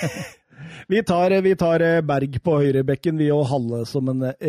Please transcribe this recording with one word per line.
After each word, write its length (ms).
Vi 140
tar, 280
eh, 100
vi 140
tar, 280
eh, 200
Berg 400
på 160
høyrebekken, 600
vi, 120
og 160
Halle 400
som 220
en, 140
eh, 100